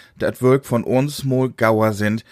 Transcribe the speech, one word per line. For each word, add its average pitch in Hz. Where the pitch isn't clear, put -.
dat -
Wirk 127
von 117
uns 135
mol 131
gauer 110
sind, 107